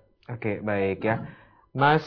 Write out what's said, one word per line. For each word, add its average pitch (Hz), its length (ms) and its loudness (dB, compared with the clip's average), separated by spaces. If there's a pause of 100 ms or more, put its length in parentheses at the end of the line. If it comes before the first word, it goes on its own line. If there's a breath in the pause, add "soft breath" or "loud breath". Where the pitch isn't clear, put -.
(280)
Oke, 113 320 -4
baik 98 400 -2
ya. 110 240 0 (480 loud breath)
Mas 147 360 4